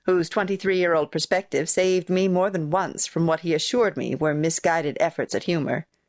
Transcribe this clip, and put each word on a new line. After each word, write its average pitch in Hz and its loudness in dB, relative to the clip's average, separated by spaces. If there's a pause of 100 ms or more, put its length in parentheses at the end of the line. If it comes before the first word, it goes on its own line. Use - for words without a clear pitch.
whose 180 2
twenty-three-year-old 185 0
perspective 160 -2
saved 185 2
me 185 2
more 185 2
than 165 -2
once 180 -2
from 170 0
what 160 2
he 170 -2
assured 190 0
me 127 -4
were 151 0
misguided 156 0
efforts 156 -2
at 196 -2
humor. 151 -2 (220)